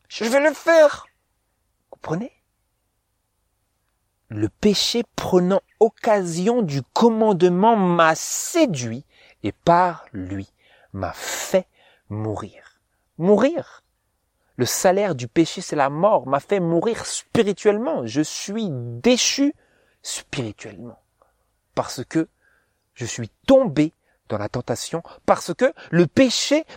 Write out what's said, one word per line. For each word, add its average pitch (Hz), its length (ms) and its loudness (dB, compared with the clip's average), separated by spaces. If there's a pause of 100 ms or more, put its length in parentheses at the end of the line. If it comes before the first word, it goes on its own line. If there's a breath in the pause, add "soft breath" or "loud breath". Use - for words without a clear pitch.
je - 160 -8
veux 240 160 2
le 294 140 2
faire. 320 520 4 (840)
Comprenez ? 185 420 -10 (2000)
Le 107 200 -4
péché - 560 0 (100)
prenant 180 460 0 (180)
occasion 208 840 0
du 143 200 -4
commandement 214 920 2
m'a 170 380 4
séduit 147 920 -2 (380 soft breath)
et 101 100 -4
par 170 600 0
lui 95 380 -10 (440 soft breath)
m'a 95 180 -6
fait - 560 -4 (400 soft breath)
mourir. 104 720 -10 (380)
Mourir. 208 640 0 (720)
Le 127 80 -2
salaire 190 500 0
du 123 140 -8
péché, 165 320 0
c'est 170 160 -10
la 139 140 2
mort, 160 360 0
m'a 139 140 -2
fait 202 200 -2
mourir 170 440 -2
spirituellement. 208 1000 -2
Je 123 160 -2
suis 202 480 -8
déchu 131 840 0 (480)
spirituellement 110 960 -12 (760)
parce - 280 -6
que 160 260 -4 (640)
je - 100 -12
suis 113 240 -10 (180)
tombé 165 460 4 (380)
dans 107 80 -4
la 104 100 -6
tentation, 127 540 -6 (240 loud breath)
parce 285 260 0
que - 220 0 (160 loud breath)
le 175 160 4
péché, 269 580 2 (120)